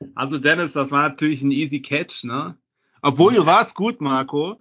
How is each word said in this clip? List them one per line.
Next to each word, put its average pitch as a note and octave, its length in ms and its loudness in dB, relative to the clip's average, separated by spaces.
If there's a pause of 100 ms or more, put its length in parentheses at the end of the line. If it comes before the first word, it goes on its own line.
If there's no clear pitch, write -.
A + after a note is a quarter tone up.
(140)
Also C3+ 240 -6
Dennis, D3+ 340 0
das C#3 180 -2
war C#3+ 200 2
natürlich C#3+ 320 -4
ein C#3 80 0
easy C#3 320 -4
catch, D3 420 -6
ne? D3 320 -8 (460)
Obwohl, D3+ 320 4
du F#3 120 6
warst G3+ 280 4
gut, A3 260 -4
Marco. C#3+ 600 -4